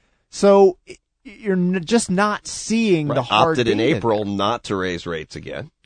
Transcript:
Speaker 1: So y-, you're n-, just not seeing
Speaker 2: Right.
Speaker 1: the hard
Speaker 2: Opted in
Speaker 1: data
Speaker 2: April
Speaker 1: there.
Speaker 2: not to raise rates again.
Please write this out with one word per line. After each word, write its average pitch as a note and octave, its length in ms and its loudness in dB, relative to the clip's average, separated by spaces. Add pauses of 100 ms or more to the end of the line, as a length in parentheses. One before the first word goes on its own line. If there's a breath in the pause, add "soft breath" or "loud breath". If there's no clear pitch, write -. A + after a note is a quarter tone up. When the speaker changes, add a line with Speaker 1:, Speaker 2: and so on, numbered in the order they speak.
(300)
Speaker 1:
So G3 480 4 (100)
y-, - 100 -20 (260)
you're G#3 320 -6
n-, F3+ 280 0
just A3 260 0
not G3+ 380 -2
seeing G#3 600 0
Speaker 2:
Right. C3+ 80 -2
Speaker 1:
the C3 80 0
hard A#2 360 2
Speaker 2:
Opted A#2 80 0
in G#2+ 120 2
Speaker 1:
data B2 180 0
Speaker 2:
April G#2+ 280 0
Speaker 1:
there. G2+ 80 -4
Speaker 2:
not G2+ 320 -2
to G#2 100 -4
raise F#2 300 -4
rates D#2+ 300 -8
again. D#2+ 360 -12 (140)